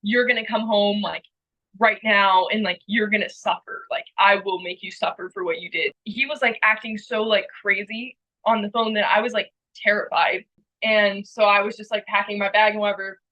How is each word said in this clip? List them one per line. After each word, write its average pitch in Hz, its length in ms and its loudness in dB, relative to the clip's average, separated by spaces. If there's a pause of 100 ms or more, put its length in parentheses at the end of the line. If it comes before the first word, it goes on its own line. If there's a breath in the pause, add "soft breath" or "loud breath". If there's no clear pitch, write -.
You're 240 240 0
gonna 226 180 -2
come 226 220 -2
home, 208 340 2
like, 170 220 -6 (560)
right 214 240 2
now, 196 440 4
and, 220 160 -2
like, 180 240 -4
you're 214 200 0
gonna 208 220 0
suffer. - 640 -6
Like, - 140 -6 (120)
I 196 200 6
will 190 240 -4
make 180 220 -10
you 185 80 -10
suffer 185 420 -6
for 185 100 -8
what 165 180 -4
you 180 80 -14
did. 160 220 -2 (140)
He 226 200 -4
was, 294 160 -8
like, 226 220 0
acting 220 340 -2
so, 214 260 -4
like, 214 240 0 (140)
crazy 208 560 -4 (280)
on 220 160 2
the 208 100 -4
phone 226 220 -2
that 208 160 0
I 196 120 4
was, 240 120 -4
like, 214 180 -4 (240)
terrified. 208 680 0 (380)
And 208 440 2
so - 160 -2
I 202 180 6
was 208 160 -2
just, 208 140 -14
like, 214 140 -4
packing 208 340 -2
my 202 100 0
bag 214 240 4
and 214 80 -4
whatever 196 380 -4 (120)